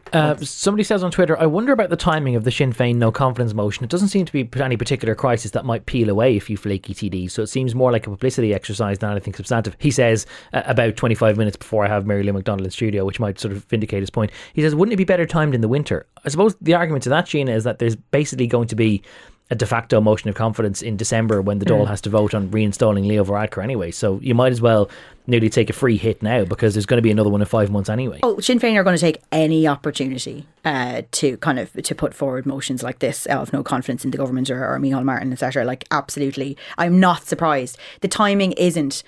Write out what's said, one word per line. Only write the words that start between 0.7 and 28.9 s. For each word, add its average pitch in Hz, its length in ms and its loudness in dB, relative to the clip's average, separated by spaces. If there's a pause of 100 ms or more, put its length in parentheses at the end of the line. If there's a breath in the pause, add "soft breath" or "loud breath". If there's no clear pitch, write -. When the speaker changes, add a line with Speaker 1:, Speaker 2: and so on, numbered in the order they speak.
Speaker 1:
says 196 180 0
on 175 80 -2
Twitter, 165 260 2
"I 160 80 2
wonder 214 280 2
about 208 160 2
the 170 80 0
timing 147 400 0
of 113 80 -2
the 127 60 2
Sinn 131 200 2
Féin 120 240 2
no 117 160 4
confidence 120 420 0
motion. 104 300 -2
It 110 60 -8
doesn't 185 180 0
seem 190 180 0
to - 60 -14
be 135 140 0
p-, 127 160 -6
any 127 160 0
particular 113 360 -2
crisis 120 380 0
that 120 140 -4
might 117 220 -4
peel 113 220 0
away 110 280 4
a - 20 2
few 104 160 -6
flaky 98 380 -4
T 101 160 -6
Ds, 92 240 -6
so 113 80 -4
it 107 60 -2
seems 127 280 -4
more 127 160 4
like 113 160 0
a 104 40 -8
publicity 104 420 0
exercise 98 460 -4
than 104 120 -4
anything 101 220 -6
substantive," 107 440 -4
he 147 140 2
says, 117 340 2 (280 loud breath)
uh, 131 140 0
"About 117 280 2
twenty-five 110 420 2
minutes 110 200 -2
before 107 260 -2
I 101 60 2
have 101 180 0
Mary 101 160 0
Lou 101 80 0
McDonald 98 320 -2
in 95 80 -6
studio," 104 320 -2
which 98 160 -4
might 101 220 -4
sort 104 100 -4
of 98 140 -8
vindicate 107 340 -2
his 95 100 -4
point. 110 220 -2 (220 loud breath)
He 156 80 -2
says, 151 120 2
"Wouldn't 202 200 2
it 196 40 0
be 190 60 2
better 175 220 2
timed 156 280 0
in 120 60 0
the 110 80 2
winter?" 127 380 -2 (180)
I 151 60 -6
suppose 190 320 2
the 160 140 2
argument 160 280 -2
to 123 60 -2
that, 156 160 2
Sheena, 139 280 -2
is 110 120 0
that 113 140 -2
there's 113 180 0
basically 135 500 -2
going 120 220 0
to 110 80 -4
be 110 240 2 (500 loud breath)
a 117 40 -2
de 110 120 -2
facto 117 340 2
motion 107 260 2
of 101 80 -2
confidence 110 460 -2
in 107 160 -6
December 110 420 0
when 101 200 0
the 101 80 -2
Dáil 104 160 4
Speaker 2:
Mm. 101 60 2
Speaker 1:
has 101 120 -4
to 104 80 -6
vote 107 240 2
on 101 160 -2
reinstalling 104 580 2
Leo 104 160 2
Varadkar 101 400 -2
anyway. 104 280 -4
So 98 320 -2
you 127 100 2
might 127 180 4
as 120 80 -2
well 113 300 4 (380 loud breath)
nearly 117 220 4
take 110 220 2
a - 20 -2
free 120 240 2
hit 104 240 -2
now, 110 240 2
because 101 300 0
there's 104 100 0
gonna 120 160 2
be 113 100 4
another 107 200 4
one 101 100 2
in 101 60 2
five 104 240 2
months 101 180 -2
anyway. 117 340 -4
Speaker 3:
Oh, 226 160 2
Sinn 247 200 2
Féin 226 160 2
are 196 80 4
gonna 180 140 4